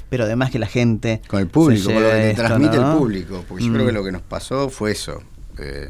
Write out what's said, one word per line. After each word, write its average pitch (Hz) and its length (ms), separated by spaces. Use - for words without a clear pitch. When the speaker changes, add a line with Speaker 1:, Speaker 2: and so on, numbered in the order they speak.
Speaker 1:
pero 123 160
además 123 260
que 127 80
la 107 80
gente 113 600
Speaker 2:
Con 101 120
el 98 80
público, 123 400
Speaker 1:
se 107 60
Speaker 2:
con 110 100
lo 110 60
que 110 60
Speaker 1:
lleve 110 100
Speaker 2:
te 110 60
Speaker 1:
esto, 107 120
Speaker 2:
transmite 113 340
Speaker 1:
¿no? 131 140
Speaker 2:
el 160 60
público, 95 500
porque 92 160
yo 117 80
creo 113 120
Speaker 1:
Mm. 127 40
Speaker 2:
que 120 60
lo 104 100
que 95 80
nos 90 120
pasó 131 460
fue 107 220
eso, - 300
eh, 69 300